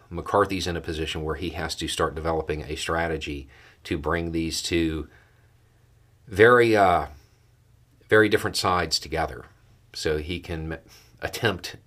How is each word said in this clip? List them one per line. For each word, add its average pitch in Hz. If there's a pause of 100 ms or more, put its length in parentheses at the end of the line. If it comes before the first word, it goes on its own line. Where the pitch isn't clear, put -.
McCarthy's 92
in 85
a 80
position 78
where 78
he 82
has 82
to 78
start 73
developing 78
a 76
strategy 80 (360)
to 85
bring 85
these 82
two 80 (1200)
very, 113
uh, 87 (1040)
very 107
different 101
sides 87
together 78 (460)
so 78
he 82
can 80
ma-, 80 (440)
attempt - (100)